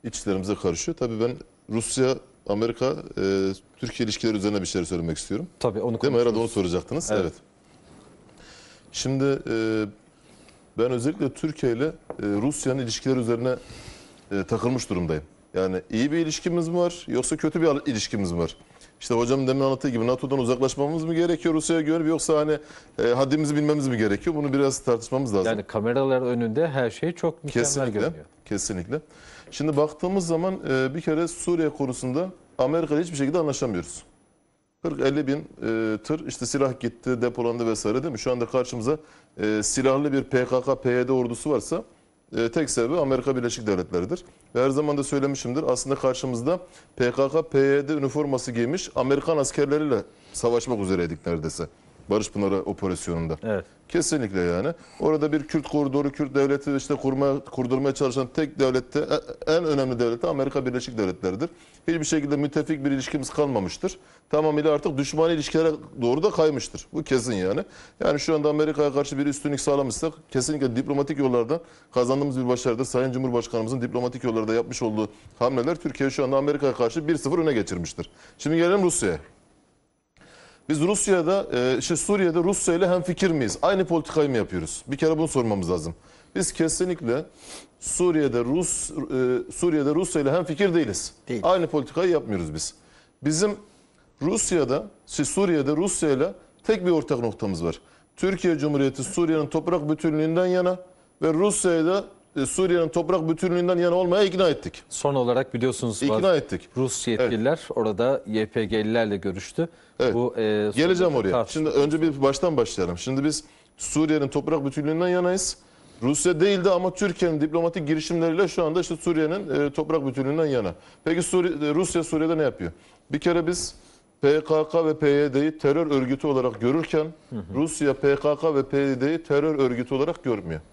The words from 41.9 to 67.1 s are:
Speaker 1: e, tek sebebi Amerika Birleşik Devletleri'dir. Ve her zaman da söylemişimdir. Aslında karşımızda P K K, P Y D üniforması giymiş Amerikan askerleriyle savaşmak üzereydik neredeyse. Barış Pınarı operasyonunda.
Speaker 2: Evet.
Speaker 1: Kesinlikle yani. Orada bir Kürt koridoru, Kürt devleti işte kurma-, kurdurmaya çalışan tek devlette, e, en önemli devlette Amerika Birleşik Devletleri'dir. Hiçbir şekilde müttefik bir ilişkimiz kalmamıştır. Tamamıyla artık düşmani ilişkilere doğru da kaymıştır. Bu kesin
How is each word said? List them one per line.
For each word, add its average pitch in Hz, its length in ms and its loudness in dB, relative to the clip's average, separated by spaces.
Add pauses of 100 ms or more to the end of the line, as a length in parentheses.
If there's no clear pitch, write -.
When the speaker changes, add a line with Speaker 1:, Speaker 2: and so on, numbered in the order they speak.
Speaker 1:
e, 117 140 0
tek 147 200 -2
sebebi 127 280 0
Amerika 135 380 0
Birleşik 120 300 -4
Devletleri'dir. 92 580 -2 (300)
Ve 123 100 4
her 139 60 4
zaman 147 280 0
da 139 60 -2
söylemişimdir. 139 580 -2
Aslında 135 340 0
karşımızda 131 640 -2 (360)
P 123 160 2
K 135 160 2
K, 156 200 2
P 139 100 2
Y 139 300 4
D 156 40 -2
üniforması 139 600 -2
giymiş 120 440 -2
Amerikan 139 400 2
askerleriyle 143 600 0 (340)
savaşmak 117 480 0
üzereydik 90 460 -2
neredeyse. 80 400 -4 (440)
Barış 104 200 0
Pınarı 98 320 0
operasyonunda. 85 800 -4
Speaker 2:
Evet. 104 220 -4 (240)
Speaker 1:
Kesinlikle 113 520 0
yani. 87 320 0 (280)
Orada 151 320 2
bir 151 100 0
Kürt 151 260 -4
koridoru, 143 440 0
Kürt 139 220 -6
devleti 139 420 2
işte 139 180 -2
kurma-, 135 460 0
kurdurmaya 131 540 -2
çalışan 131 400 0
tek 151 240 -2
devlette, 131 400 2 (480)
e, 156 60 2
en 170 120 4
önemli 135 340 0
devlette 120 280 0
Amerika 139 400 -2
Birleşik 123 320 -4
Devletleri'dir. 95 520 -2 (380)
Hiçbir 165 160 0
şekilde 147 320 0
müttefik 147 480 -2
bir 143 60 2
ilişkimiz 135 400 -4
kalmamıştır. 131 680 -2 (320)
Tamamıyla 151 420 2
artık 147 260 0
düşmani 156 360 2
ilişkilere 160 360 2 (320)
doğru 127 200 2
da 202 80 4
kaymıştır. 156 640 0
Bu 160 100 -4
kesin 123 300 0